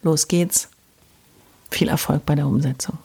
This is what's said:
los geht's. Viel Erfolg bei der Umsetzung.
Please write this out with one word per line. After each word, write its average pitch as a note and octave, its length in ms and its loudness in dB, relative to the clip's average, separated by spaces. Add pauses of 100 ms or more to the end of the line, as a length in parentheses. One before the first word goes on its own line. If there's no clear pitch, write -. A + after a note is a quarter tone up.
los D#3 260 2
geht's. F3 400 0 (1000)
Viel - 180 0
Erfolg D3+ 380 -2
bei D3+ 80 2
der C#3+ 120 0
Umsetzung. C#3 580 -2